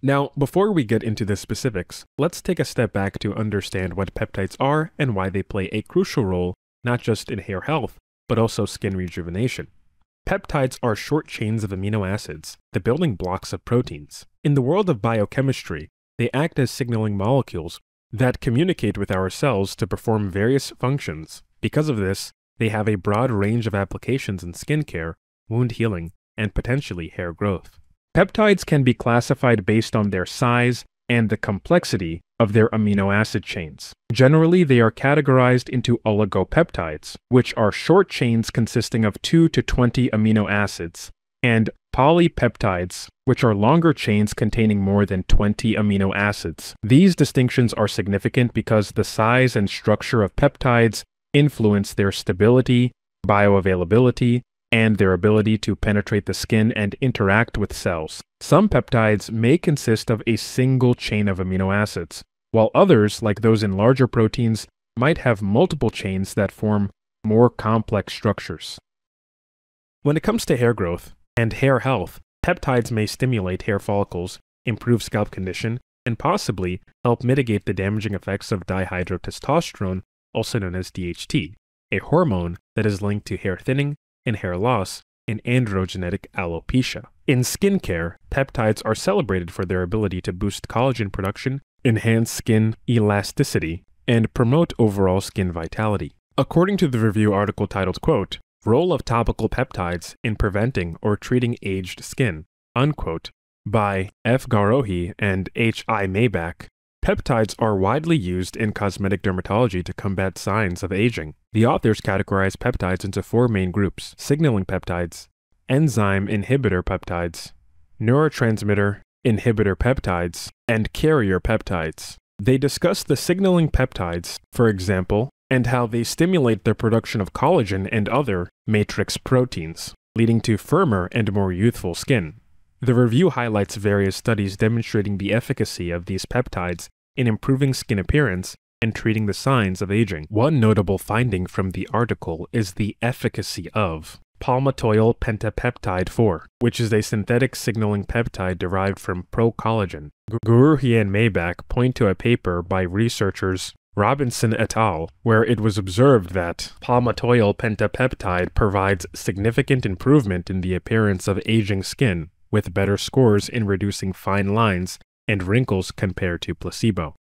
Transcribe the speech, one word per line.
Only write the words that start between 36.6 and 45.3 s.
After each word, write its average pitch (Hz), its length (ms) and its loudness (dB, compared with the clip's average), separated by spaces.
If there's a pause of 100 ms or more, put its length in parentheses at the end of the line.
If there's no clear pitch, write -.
which 123 280 2
are 110 140 2
short 180 380 2
chains 117 420 0
consisting 113 540 0
of 104 180 -2
two 165 280 4
to - 120 0
twenty 123 480 2
amino 107 400 2
acids, 101 600 -4 (280)
and 113 300 4 (240)
polypeptides, 123 1120 2 (200)
which 127 180 2
are 113 100 4
longer 147 380 4
chains 104 420 0
containing 107 460 2
more 98 260 4
than 92 160 -2
twenty 104 520 4